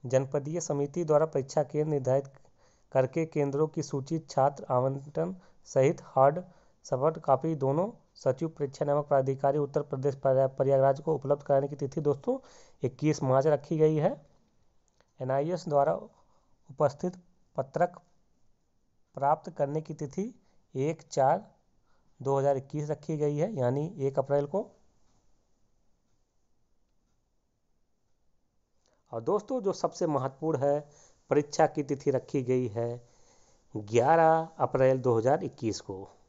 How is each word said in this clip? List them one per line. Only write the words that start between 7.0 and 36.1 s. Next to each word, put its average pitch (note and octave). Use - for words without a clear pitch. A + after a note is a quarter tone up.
कॉपी D3+
दोनों D3+
सचिव C3+
परीक्षा D3
नियामक C#3+
प्राधिकारी C3+
उत्तर C#3+
प्रदेश C3+
प्रया-, C3+
प्रयागराज C3+
को D#3+
उपलब्ध C#3+
कराने C#3+
की C#3+
तिथि C#3
दोस्तों D3
इक्कीस D3+
मार्च C3+
रखी D3+
गई D#3
है। F3+
एनआईएस C#3+
द्वारा C#3+
उपस्थित D3
पत्रक D#3
प्राप्त D3
करने D3
की D#3
तिथि E3+
एक D3+
चार D3+
दो C#3
हज़ार C#3
इक्कीस D3+
रखी D3+
गई D3
है, F#3+
यानी C#3+
एक C3+
अप्रैल C#3+
को। F#3+
और A#2
दोस्तों G#3
जो F#3+
सबसे F3
महत्वपूर्ण C#3+
है, C#3+
परीक्षा D3+
की D3+
तिथि C3+
रखी C3
गई B2+
है A#2
ग्यारह D#3
अप्रैल C3
दो B2
हज़ार C3
इक्कीस A2
को। F#2+